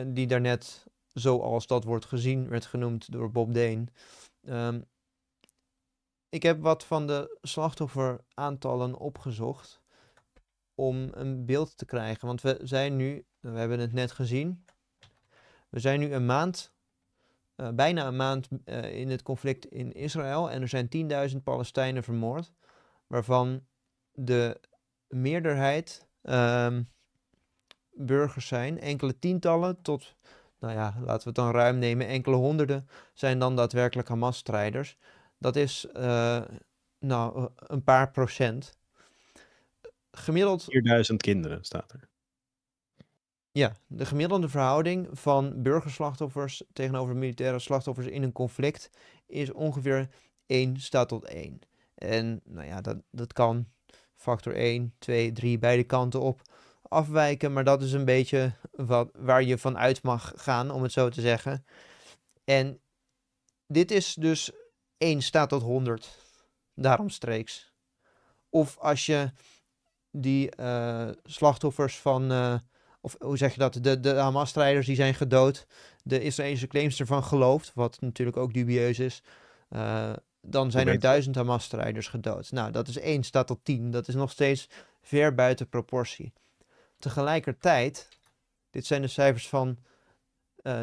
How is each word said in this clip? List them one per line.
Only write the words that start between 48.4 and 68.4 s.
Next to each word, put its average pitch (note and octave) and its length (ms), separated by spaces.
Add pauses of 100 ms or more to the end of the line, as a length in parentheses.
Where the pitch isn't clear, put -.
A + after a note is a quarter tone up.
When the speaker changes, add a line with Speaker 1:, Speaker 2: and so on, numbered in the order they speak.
Speaker 1:
is C#3+ 260
ongeveer C3+ 580 (360)
één C3 340
staat C3 280
tot - 180
één. D2 340 (360)
En, A2+ 480
nou D#2+ 240
ja, F#2 140
dat, - 160 (140)
dat A#2+ 220
kan A#2+ 340 (480)
factor A#2+ 400
één, A#2+ 420
twee, A#2 340
drie, A#2 280
beide B2 240
kanten B2+ 380
op C3 200 (400)
afwijken, D3+ 720
maar C3+ 100
dat C#3 180
is C3+ 120
een C#3 120
beetje C3 480 (180)
wat, A#2+ 420
waar C3 300
je B2+ 140
van C3 200
uit B2+ 260
mag A#2+ 320
gaan, C3 360
om C3 120
het B2+ 80
zo B2+ 180
te A#2+ 120
zeggen. A#2+ 440 (800)
En C3+ 360 (880)
dit E3+ 240
is G3 220
dus D#3+ 380 (460)
één D#3 240
staat D3+ 280
tot C#3 120
honderd, A#2+ 560 (580)
daaromstreeks. A#2+ 960 (760)